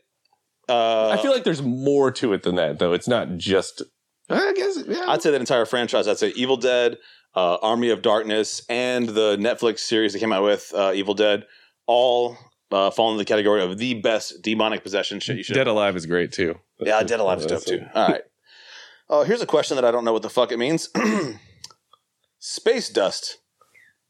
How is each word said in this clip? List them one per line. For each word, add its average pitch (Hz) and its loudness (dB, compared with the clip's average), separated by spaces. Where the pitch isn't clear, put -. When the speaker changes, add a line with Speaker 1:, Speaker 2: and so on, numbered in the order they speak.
Speaker 1:
Uh, 113 2
Speaker 2:
I 104 2
feel 277 0
like 254 2
there's 165 0
more 135 2
to 120 -2
it 90 -2
than 90 0
that, 76 0
though. 87 2
It's 90 -2
not 92 -2
just, 95 -2
I 392 0
guess, 381 -2
yeah. 349 -6
Speaker 1:
I'd 160 0
say 160 2
that 139 0
entire 117 0
franchise. 113 -2
I'd 98 0
say 107 0
Evil 127 0
Dead, 120 2
uh, 90 2
Army 117 2
of 101 0
Darkness, 107 0
and 123 -2
the 104 2
Netflix 110 0
series 110 0
they 98 -8
came 110 0
out 95 2
with, 104 0
uh, 98 2
Evil 98 -2
Dead, 104 2
all, 120 2
uh, 98 4
fall 113 2
into 110 -2
the 98 -4
category 104 2
of 92 -4
the 123 -4
best 110 -2
demonic 110 0
possession 95 -4
shit 95 -6
you 95 -10
should. 101 -6
Speaker 2:
Dead 131 2
Alive 104 0
is 82 -6
great, 85 0
too. 82 -2
Speaker 1:
Yeah, 107 2
Dead 110 0
Alive 92 2
is 76 -6
dope, 82 -2
Speaker 2:
That's - -12
Speaker 1:
too. 90 -4
All 107 2
right. - -2
Oh, 147 4
here's 220 0
a 175 -2
question 151 0
that 127 2
I 117 6
don't 117 -2
know 113 2
what 110 0
the 104 -8
fuck 120 0
it 117 -2
means. 151 -2
<clears throat> - -6
Space - -2
dust. - -2